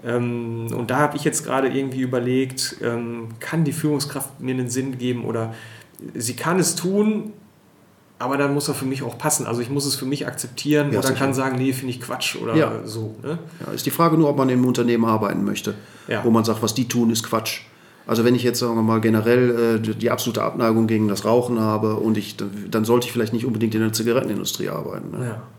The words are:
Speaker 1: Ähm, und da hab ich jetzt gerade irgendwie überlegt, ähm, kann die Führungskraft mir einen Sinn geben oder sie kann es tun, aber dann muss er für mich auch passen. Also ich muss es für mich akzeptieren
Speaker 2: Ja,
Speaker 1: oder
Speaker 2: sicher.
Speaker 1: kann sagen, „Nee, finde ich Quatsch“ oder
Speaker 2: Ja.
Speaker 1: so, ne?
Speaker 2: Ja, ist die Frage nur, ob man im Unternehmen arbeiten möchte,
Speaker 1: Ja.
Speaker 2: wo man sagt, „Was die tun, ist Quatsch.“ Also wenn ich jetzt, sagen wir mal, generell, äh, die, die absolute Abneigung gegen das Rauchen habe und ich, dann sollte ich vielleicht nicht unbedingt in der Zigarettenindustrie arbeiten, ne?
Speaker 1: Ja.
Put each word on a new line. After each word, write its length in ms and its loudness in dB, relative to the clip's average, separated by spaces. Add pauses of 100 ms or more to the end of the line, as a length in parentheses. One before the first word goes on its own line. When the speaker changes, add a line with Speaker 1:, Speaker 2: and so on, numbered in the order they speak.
Speaker 1:
Ähm, 600 -2 (100)
und 140 -4
da 80 0
hab 160 2
ich 80 -6
jetzt 220 -2
gerade 240 0
irgendwie 320 -2
überlegt, 840 -2
ähm, 460 -4 (100)
kann 240 -2
die 100 2
Führungskraft 680 -4
mir 120 -4
einen 160 -2
Sinn 300 -4
geben 260 -2
oder 300 -4 (600)
sie 200 -4
kann 240 0
es 160 2
tun, 580 0 (880)
aber 180 -2
dann 160 2
muss 140 0
er 80 -2
für 100 -4
mich 200 -4
auch 120 -6
passen. 300 0
Also 140 -2
ich 100 -4
muss 160 0
es 80 0
für 100 -6
mich 220 -2
akzeptieren 680 0
Speaker 2:
Ja, 60 2
Speaker 1:
oder 100 2
Speaker 2:
sicher. 120 0
Speaker 1:
kann 140 2
sagen, 220 0
„Nee, 160 2
finde 180 -6
ich 100 -8
Quatsch“ 360 -6
oder 200 -2
Speaker 2:
Ja. 160 4 (120)
Speaker 1:
so, 380 -6
ne? 160 -6 (260)
Speaker 2:
Ja, 80 -8
ist 140 -4
die 60 0
Frage 240 4
nur, 120 6
ob 80 2
man 120 4
im 160 4
Unternehmen 400 4
arbeiten 400 2
möchte, 300 -4 (340)
Speaker 1:
Ja. 160 -2
Speaker 2:
wo 60 4
man 140 6
sagt, 200 0
„Was 100 0
die 140 0
tun, 220 2
ist 120 0
Quatsch.“ 380 -4 (460)
Also 180 2
wenn 100 6
ich 80 2
jetzt, 160 0
sagen 160 0
wir 80 2
mal, 180 4
generell, 760 4
äh, 40 0
die, 140 -2
die 160 0
absolute 320 -2
Abneigung 460 2
gegen 180 4
das 180 -2
Rauchen 360 2
habe 340 2
und 220 2
ich, 200 -6 (340)
dann 140 0
sollte 220 4
ich 60 -10
vielleicht 200 -2
nicht 140 -2
unbedingt 300 0
in 60 2
der 100 2
Zigarettenindustrie 760 -2
arbeiten, 480 -8
ne? 100 -4
Speaker 1:
Ja. 160 -8 (160)